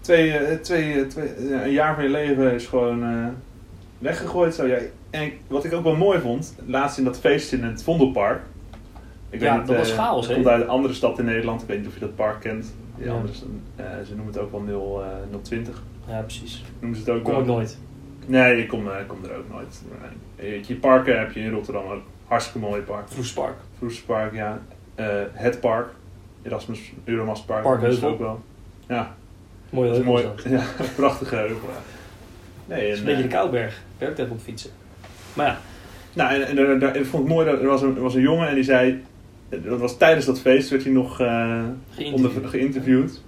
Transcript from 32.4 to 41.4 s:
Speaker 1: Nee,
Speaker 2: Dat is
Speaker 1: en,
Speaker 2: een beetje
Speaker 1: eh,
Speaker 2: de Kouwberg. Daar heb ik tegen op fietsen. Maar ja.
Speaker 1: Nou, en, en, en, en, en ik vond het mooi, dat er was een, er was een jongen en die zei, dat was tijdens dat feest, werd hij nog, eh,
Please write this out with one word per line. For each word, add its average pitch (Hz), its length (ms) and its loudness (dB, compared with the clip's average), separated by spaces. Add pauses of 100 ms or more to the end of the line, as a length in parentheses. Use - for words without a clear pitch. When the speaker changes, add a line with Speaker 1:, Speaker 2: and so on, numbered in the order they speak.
Speaker 1:
Nee, 127 140 -2
Speaker 2:
Dat 104 40 0
is - 20 -
Speaker 1:
en, 104 60 -4
Speaker 2:
een 104 40 -6
beetje 135 180 2
Speaker 1:
eh, 127 80 0
Speaker 2:
de - 60 -6
Kouwberg. 117 380 0
Daar - 80 -18 (160)
heb 135 100 -2
ik - 80 -4
tegen 117 160 -4
op 113 80 -10
fietsen. - 300 -14 (640)
Maar 143 120 0
ja. - 120 0 (540)
Speaker 1:
Nou, 135 220 2
en, 139 120 0
en, 139 120 0
en, 139 120 8 (120)
en, 135 120 2
en 143 60 0
ik 135 60 2
vond 143 160 0
het 151 100 2
mooi, 165 140 6
dat 139 140 4
er 131 60 2
was 135 160 4
een, 135 140 2
er 120 60 -2
was 127 120 0
een 131 60 6
jongen 160 280 4
en 143 60 0
die 135 100 4
zei, 131 380 6 (460)
dat 104 320 -4
was 120 160 -2
tijdens 160 300 8
dat 131 140 2
feest, 131 300 6
werd 131 140 2
hij 135 80 2
nog, 127 280 2
eh, 117 400 2 (300)